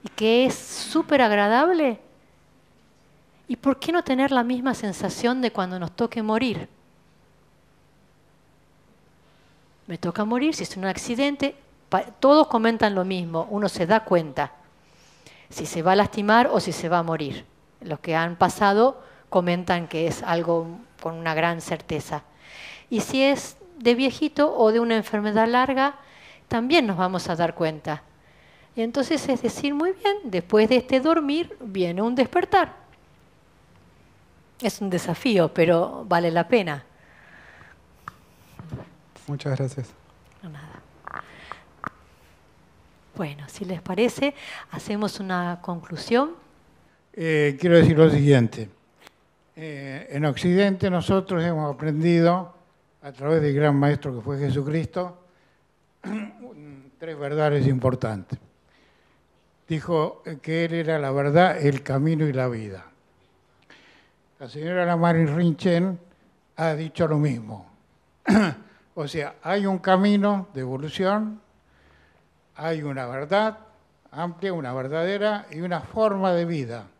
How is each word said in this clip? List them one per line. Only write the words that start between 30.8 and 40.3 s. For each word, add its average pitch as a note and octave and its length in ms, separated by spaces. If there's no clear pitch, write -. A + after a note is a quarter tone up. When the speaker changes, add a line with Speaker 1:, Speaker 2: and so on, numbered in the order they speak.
Speaker 1:
dormir D#4 600
viene F#3+ 400
un A#3 140
despertar". F4 600
Es G#3 200
un G3+ 80
desafío, F3 640
pero E3+ 560
vale E3+ 220
la E3+ 180
pena. F3 360
Speaker 2:
Muchas C#3+ 320
gracias. C3 300